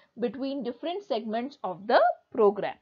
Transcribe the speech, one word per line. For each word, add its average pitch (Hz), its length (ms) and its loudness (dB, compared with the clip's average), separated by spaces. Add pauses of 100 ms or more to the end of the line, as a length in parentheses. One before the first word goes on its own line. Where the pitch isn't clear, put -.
(180)
between 262 460 -4
different 311 400 -8
segments 233 580 -6
of 185 240 -8
the 247 140 6 (320)
program. 202 500 2